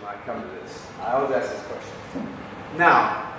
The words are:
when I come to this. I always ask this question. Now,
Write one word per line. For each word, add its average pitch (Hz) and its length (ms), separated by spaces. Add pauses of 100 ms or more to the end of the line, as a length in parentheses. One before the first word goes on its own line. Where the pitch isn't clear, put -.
when 104 100
I 101 140
come 113 160
to - 80 (140)
this. - 240 (140)
I - 140
always - 180
ask - 180
this - 160
question. - 320 (800)
Now, 131 460 (140)